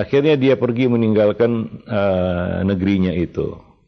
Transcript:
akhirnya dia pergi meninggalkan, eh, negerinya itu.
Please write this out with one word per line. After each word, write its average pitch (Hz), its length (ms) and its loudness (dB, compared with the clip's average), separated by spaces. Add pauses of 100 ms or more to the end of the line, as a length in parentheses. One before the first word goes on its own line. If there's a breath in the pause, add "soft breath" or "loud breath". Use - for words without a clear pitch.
akhirnya 143 400 2
dia 131 160 4
pergi 123 320 0
meninggalkan, 110 960 0
eh, 92 800 -2
negerinya 95 480 0
itu. 80 480 -4 (280)